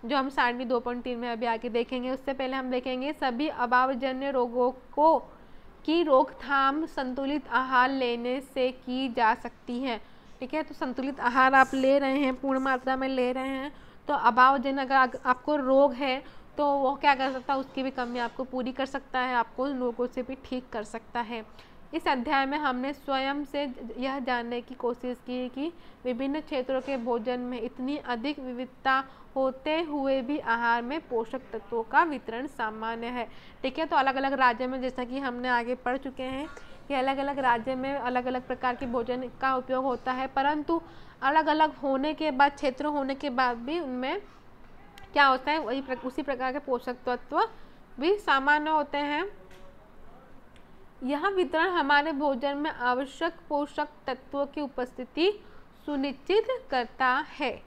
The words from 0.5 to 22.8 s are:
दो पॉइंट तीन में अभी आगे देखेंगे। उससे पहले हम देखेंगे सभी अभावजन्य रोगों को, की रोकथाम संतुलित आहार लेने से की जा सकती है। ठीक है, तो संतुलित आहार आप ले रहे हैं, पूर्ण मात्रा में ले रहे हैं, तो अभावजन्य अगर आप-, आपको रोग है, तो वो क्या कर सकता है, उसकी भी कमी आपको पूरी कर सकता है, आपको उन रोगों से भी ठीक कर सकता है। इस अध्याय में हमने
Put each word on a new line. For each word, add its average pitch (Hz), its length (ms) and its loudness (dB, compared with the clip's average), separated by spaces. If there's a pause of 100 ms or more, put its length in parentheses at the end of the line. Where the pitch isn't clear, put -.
दो 240 140 2
पॉइंट 247 240 -4
तीन 247 160 -4
में 240 100 -4
अभी 233 160 -4
आगे 233 240 -2
देखेंगे। 240 420 -2
उससे 269 220 -4
पहले 262 220 -4
हम 254 160 -4
देखेंगे 254 420 -2
सभी 269 340 -2
अभावजन्य 262 840 2
रोगों 247 400 2
को, 285 480 4 (680)
की 330 180 4
रोकथाम 277 840 4
संतुलित 277 640 -4
आहार 254 420 4
लेने 247 520 -2
से 262 300 0
की 254 420 -4
जा 233 220 4
सकती 240 440 -8
है। 240 220 -4 (380)
ठीक 262 140 -8
है, 311 100 0
तो 311 100 -10
संतुलित 269 460 -4
आहार 262 340 6
आप 262 200 10
ले 269 260 6
रहे 269 200 2
हैं, 262 220 0
पूर्ण 269 180 0
मात्रा 262 360 0
में 262 120 -2
ले 254 240 0
रहे 262 160 -4
हैं, 269 280 -6 (320)
तो 294 60 0
अभावजन्य 262 680 6
अगर 262 140 2
आप-, 262 300 4
आपको 254 300 2
रोग 269 380 6
है, 262 460 -2 (180)
तो 294 140 4
वो 277 240 2
क्या 285 200 4
कर 262 160 0
सकता 262 220 -2
है, 269 60 0
उसकी 262 240 -4
भी 262 80 -2
कमी 247 280 -4
आपको 240 240 -4
पूरी 254 280 -4
कर 269 140 -2
सकता 269 340 -6
है, 254 160 0
आपको 233 280 0
उन 269 160 -2
रोगों 240 280 -2
से 247 160 -6
भी 262 220 -8
ठीक 262 240 -6
कर 214 140 -6
सकता 233 380 -8
है। 220 240 -8 (480)
इस 330 140 -2
अध्याय 269 380 2
में 277 120 -2
हमने 269 360 -2